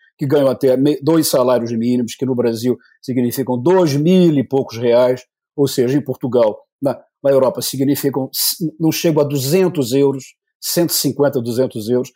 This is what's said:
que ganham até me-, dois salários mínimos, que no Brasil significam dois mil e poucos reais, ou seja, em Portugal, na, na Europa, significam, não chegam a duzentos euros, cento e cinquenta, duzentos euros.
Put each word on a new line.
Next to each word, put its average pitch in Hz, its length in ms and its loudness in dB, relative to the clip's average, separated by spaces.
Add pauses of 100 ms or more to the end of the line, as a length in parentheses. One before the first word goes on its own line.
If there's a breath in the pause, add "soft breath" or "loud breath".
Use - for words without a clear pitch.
(180)
que 147 80 -4
ganham 139 220 2
até 127 280 2
me-, 143 260 0
dois 156 260 2
salários 123 440 0
mínimos, 120 420 -2
que 127 120 -6
no 131 80 -2
Brasil 120 420 -2 (240 soft breath)
significam 123 560 -4
dois 160 380 2
mil 165 400 4
e 135 120 0
poucos 131 300 -4
reais, 123 480 2 (320)
ou 139 100 2
seja, 131 300 0
em 139 80 -2
Portugal, 120 540 0 (220)
na, 139 180 -4 (240)
na 139 80 2
Europa, 127 320 2
significam, 135 680 -2 (500)
não 160 140 0
chegam 156 300 0
a 143 40 -2
duzentos 143 680 0
euros, 139 420 0 (260)
cento 170 300 -2
e - 40 -4
cinquenta, 139 460 -2
duzentos 117 480 -4
euros. 123 280 -2